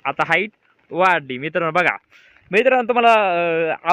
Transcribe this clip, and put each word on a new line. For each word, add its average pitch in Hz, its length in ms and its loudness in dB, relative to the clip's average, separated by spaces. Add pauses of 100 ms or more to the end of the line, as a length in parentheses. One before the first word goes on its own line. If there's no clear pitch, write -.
आता 143 220 -4
हाईट 180 220 -2 (420)
वाढली 156 460 0
मित्रांनो. 160 340 -4
बघा. 156 260 0 (540)
मित्रांनो, 240 360 2
तुम्हाला, 233 260 4
अ, 170 640 0 (180)